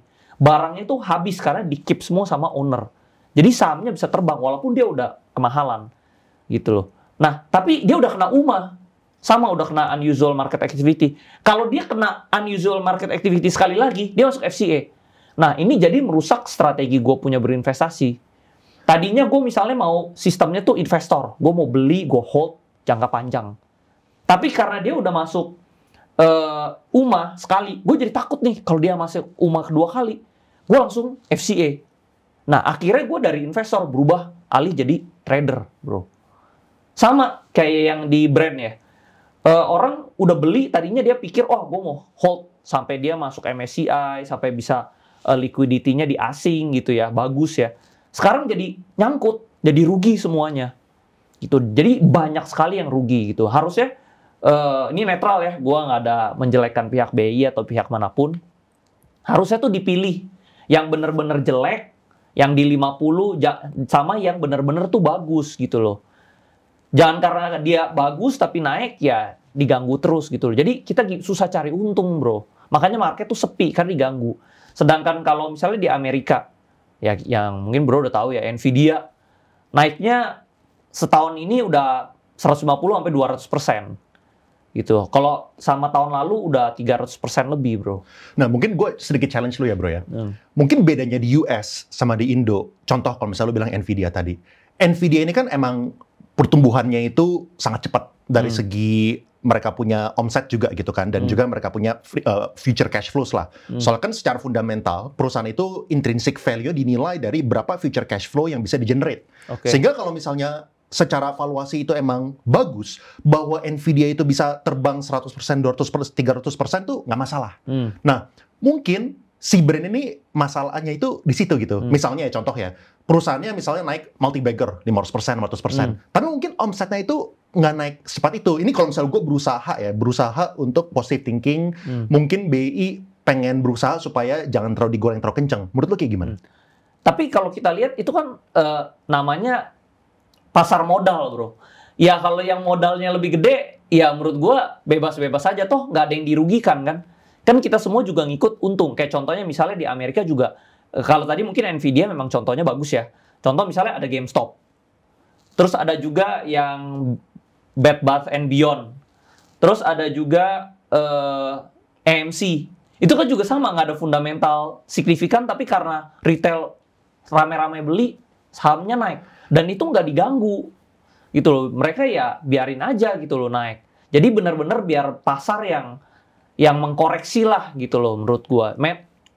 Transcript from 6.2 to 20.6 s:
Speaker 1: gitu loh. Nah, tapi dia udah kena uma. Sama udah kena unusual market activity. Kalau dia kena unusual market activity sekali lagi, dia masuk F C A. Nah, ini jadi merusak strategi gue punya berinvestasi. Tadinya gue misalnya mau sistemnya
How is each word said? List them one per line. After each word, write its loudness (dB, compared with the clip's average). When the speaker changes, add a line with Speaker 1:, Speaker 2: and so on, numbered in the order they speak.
Speaker 1:
gitu -2
loh. 2
Nah, 2
tapi 2
dia 6
udah 2
kena 0
uma. 0
Sama 4
udah -2
kena -2
unusual 2
market -4
activity. 0
Kalau 2
dia -2
kena -4
unusual -2
market -2
activity 2
sekali 2
lagi, 0
dia 4
masuk -4
F -4
C 0
A. 2
Nah, 4
ini 2
jadi 4
merusak 0
strategi 0
gue 2
punya -2
berinvestasi. -2
Tadinya 4
gue 2
misalnya 0
mau 0
sistemnya 0